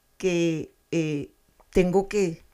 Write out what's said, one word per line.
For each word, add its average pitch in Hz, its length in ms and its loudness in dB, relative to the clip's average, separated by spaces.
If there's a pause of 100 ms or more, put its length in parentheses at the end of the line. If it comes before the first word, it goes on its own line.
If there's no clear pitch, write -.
(160)
que, 170 580 -2 (160)
eh, 156 420 -4 (380)
tengo 190 380 2
que 185 460 -2